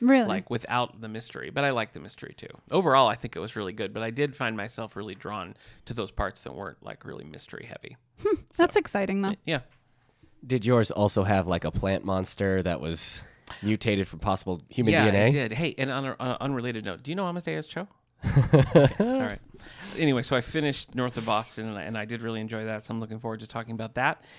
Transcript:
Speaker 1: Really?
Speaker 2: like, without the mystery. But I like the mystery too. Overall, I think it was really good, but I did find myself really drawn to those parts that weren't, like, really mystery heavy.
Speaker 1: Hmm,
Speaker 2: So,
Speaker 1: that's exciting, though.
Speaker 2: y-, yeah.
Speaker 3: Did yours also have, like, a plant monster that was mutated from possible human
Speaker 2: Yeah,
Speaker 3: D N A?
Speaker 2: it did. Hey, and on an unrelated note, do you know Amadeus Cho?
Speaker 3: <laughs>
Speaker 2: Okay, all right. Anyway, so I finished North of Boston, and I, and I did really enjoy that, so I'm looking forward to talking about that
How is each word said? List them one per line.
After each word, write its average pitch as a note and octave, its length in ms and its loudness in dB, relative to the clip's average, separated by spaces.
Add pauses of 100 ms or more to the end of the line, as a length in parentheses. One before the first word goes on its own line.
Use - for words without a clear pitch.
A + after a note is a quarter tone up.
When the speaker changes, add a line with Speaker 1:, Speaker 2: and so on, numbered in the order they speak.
Speaker 1:
Really? B3 260 6
Speaker 2:
like, - 220 -2
without A#2+ 540 -2
the A2 60 -10
mystery. G#2+ 420 -10
But C#3+ 140 -2
I C#3 60 2
like A2+ 220 -2
the - 80 -14
mystery - 340 -14
too. - 120 -16 (240)
Overall, C3+ 380 6
I G#2+ 60 4
think A#2 220 -10
it D#2+ 40 -6
was G#2+ 160 -6
really G2 180 -4
good, G#2 180 -4
but A2 100 -6
I A2+ 60 -2
did C3 260 -2
find A2+ 220 -4
myself G#2+ 400 -8
really G2+ 180 -8
drawn F#2+ 400 -8 (300)
to - 80 -10
those A2+ 180 -4
parts - 340 -4
that C2 100 -12
weren't, F2 280 -12
like, - 220 -14
really - 200 -12
mystery - 440 -14
heavy. - 300 -16 (260)
Speaker 1:
Hmm, G#4 120 4 (160)
Speaker 2:
So, - 100 4
Speaker 1:
that's F4 140 4
exciting, G3 440 0
though. G3 100 0
Speaker 2:
y-, G#3 140 -4
yeah. D3+ 160 0 (840)
Speaker 3:
Did B2 180 0
yours A#2 260 6
also G#2 340 4
have, F#2+ 220 4
like, F2 180 0
a E2 60 0
plant G2 360 0
monster F#2+ 560 0
that E2+ 180 -2
was D#2+ 420 -6 (380)
mutated G#2 480 2
from D#2+ 120 -12
possible F#2 500 -2
human A2+ 240 4
Speaker 2:
Yeah, - 80 6
Speaker 3:
D A2 60 6
N G2 80 4
A? G#2 100 6
Speaker 2:
it B2 60 6
did. B2+ 200 0
Hey, C#3+ 240 -2
and C3+ 140 -2
on C3+ 160 -2
an C3 100 -6 (240)
unrelated A#2+ 460 -4
note, F#2+ 160 -8
do C3 80 -10
you E3+ 60 -4
know G3 120 -2
Amadeus D#3+ 380 -6
Cho? F3+ 200 -8 (380)
Speaker 3:
<laughs> - 300 4
Speaker 2:
Okay, C#3 340 8 (120)
all B3+ 200 2
right. G#2 180 -4 (600)
Anyway, C#3 240 4
so C3+ 120 -2
I B2 60 4
finished D3 540 -4
North B2 240 -2
of A2 80 -6
Boston, A2 420 -2
and G#2 100 -6
I, F#2 40 -6
and G#2+ 160 -6
I G#2+ 80 -6
did A2+ 160 -6
really A2+ 180 -4
enjoy A2 240 -6
that, G#2+ 220 -6
so A#2 80 -6
I'm A2+ 60 -4
looking A2 200 -8
forward A2+ 200 -6
to A2 60 -14
talking A2+ 280 -10
about A2+ 220 -8
that C#3 280 0 (140)